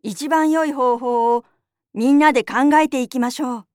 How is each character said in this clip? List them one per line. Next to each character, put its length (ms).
一 260
番 220
良 140
い 80
方 240
法 380
を 80
み 180
ん 80
な 140
で 100
考 340
え 100
て 140
い 80
き 100
ま 120
し 100
ょ 180
う。 160